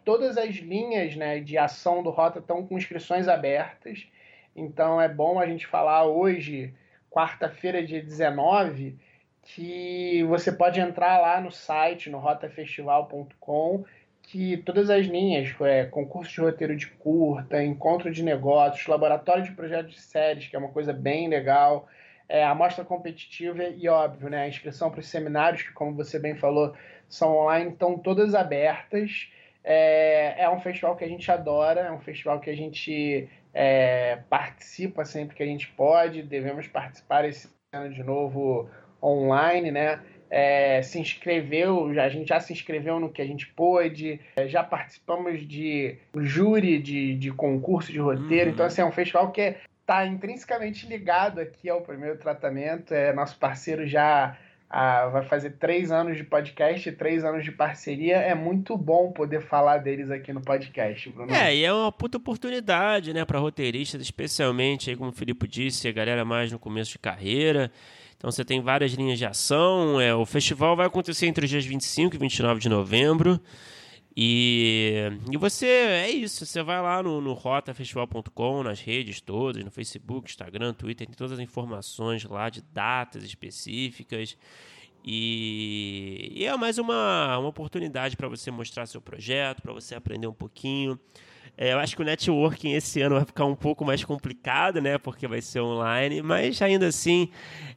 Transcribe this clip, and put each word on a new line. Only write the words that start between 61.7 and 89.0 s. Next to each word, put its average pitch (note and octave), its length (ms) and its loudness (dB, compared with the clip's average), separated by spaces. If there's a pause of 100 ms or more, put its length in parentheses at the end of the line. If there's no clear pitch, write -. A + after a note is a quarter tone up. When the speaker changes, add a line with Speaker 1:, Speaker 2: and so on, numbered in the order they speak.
Speaker 2:
uma G#3+ 200 0
puta A#3+ 260 -6
oportunidade, G#3+ 960 -2
né, D#3+ 100 -2
pra D3 140 -2
roteiristas, C#3+ 640 -4
especialmente C3+ 880 -2
aí, B2 60 -6
como B2+ 140 -8
o A#2+ 40 -16
Filipe A#2+ 320 -4
disse, B2+ 400 -4
a A#2 60 0
galera A2+ 320 0
mais A#2 260 -2
no A#2 80 -8
começo A2 320 -6
de - 80 -16
carreira. A#2+ 720 0 (480)
Então B2 140 -4
você C3 140 -4
tem C3 160 0
várias C3+ 300 2
linhas B2+ 260 0
de A#2+ 80 -2
ação. D3+ 720 2
É, A#2 140 4
o A2+ 100 2
festival D3 500 2
vai F3+ 120 2
acontecer F3 400 -2
entre D#3+ 180 2
os C3+ 60 0
dias C#3 160 0
vinte C3+ 160 -4
e - 20 -4
cinco D#3+ 320 0
e - 20 -10
vinte C3+ 200 -2
e B2+ 40 0
nove A#2 160 2
de A2+ 100 0
novembro. C#3+ 680 4 (800)
E, A2+ 960 4 (180)
e C#3+ 60 -2
você, G3+ 300 -2
é A3 420 4
isso, A3+ 380 -6
você E3 160 -6
vai F3 180 -4
lá F3+ 220 0
no, D#3 180 -2
no C3+ 140 -4
rotafestival B2+ 720 -4
ponto A2+ 220 -10
com, C3+ 320 -2
nas G#2 180 -6
redes A2+ 400 -6
todas, A2 420 -6
no G2 80 -12
Facebook, A#2 600 -12
Instagram, G#2 420 -8
Twitter, A2+ 340 -10
tem A#2+ 80 -20
todas B2+ 180 -10
as B2+ 80 -10
informações A2+ 840 -8
lá G#2 240 -6
de A2 140 -12
datas A#2+ 600 -4
específicas. A2+ 1160 -10 (680)
E, G#2+ 1300 -6
e - 120 -6
é C4+ 100 -2
mais A#3 220 -2
uma, G3+ 600 0
uma C#3 100 -4
oportunidade D3 680 -8
pra C3 120 -8
você A#2+ 220 -12
mostrar A#2 360 -12
seu - 140 -16